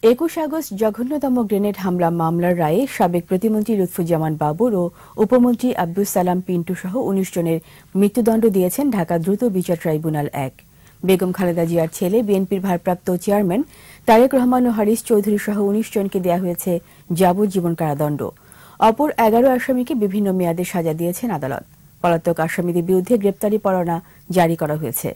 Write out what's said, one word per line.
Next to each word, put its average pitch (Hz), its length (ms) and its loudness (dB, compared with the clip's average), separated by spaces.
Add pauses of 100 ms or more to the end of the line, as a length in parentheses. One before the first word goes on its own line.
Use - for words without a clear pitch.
একুশে 254 440 2
আগস্ট 302 240 -6 (120)
জঘন্যতম 254 520 -2 (140)
গ্রেনেড 202 360 0
হামলা 175 240 2 (120)
মামলার 170 420 0
রায়ে 165 200 2 (140)
সাবেক 175 340 0
প্রতিমন্ত্রী 214 500 0
লুৎফুজ্জামান 165 520 -2 (100)
বাবর 170 280 0 (100)
ও 175 40 0 (400)
উপমন্ত্রী 247 440 2 (140)
আব্দুস 180 320 -2
সালাম 180 320 2
পিন্টু 180 360 -2
সহ 185 120 -8 (160)
উনিশ 190 240 0
জনের 170 240 0 (420)
মৃত্যুদণ্ড 220 440 2 (120)
দিয়েছেন 185 300 0 (100)
ঢাকা 170 180 0 (100)
দ্রুত 196 180 0 (140)
বিচার 175 260 -2
ট্রাইব্যুনাল 156 460 -2 (180)
এক। 127 60 -10 (500)
বেগম 185 340 2
খালেদা 175 340 0
জিয়ার 160 260 0
ছেলে, 196 300 0
বিএনপির 190 400 0
ভারপ্রাপ্ত 180 420 -2 (160)
চেয়ারম্যান 202 380 0 (460)
তারেক 240 260 6
রহমান 247 340 2
ও - 80 2
হারিস 220 320 2
চৌধুরী 208 380 2
সহ 208 100 -2 (140)
উনিশ 220 240 0
জনকে 196 300 -2
দেয়া 180 180 0
হয়েছে 175 300 -4 (380)
যাবজ্জীবন 180 680 2
কারাদণ্ড। 147 400 -2 (600)
অপর 226 280 4 (180)
এগারো 233 300 4
আসামিকে 247 460 -2
বিভিন্ন 202 260 0 (100)
মেয়াদে 175 340 0
সাজা 165 280 -2
দিয়েছেন 175 360 -4
আদালত। 131 280 -6 (380)
পলাতক 170 340 2 (100)
আসামিদের 175 420 -2
বিরুদ্ধে 185 340 2
গ্রেপ্তারি 202 420 0
পরোয়ানা 175 320 0 (400)
জারি 165 260 4
করা 151 180 -2
হয়েছে। 131 360 -6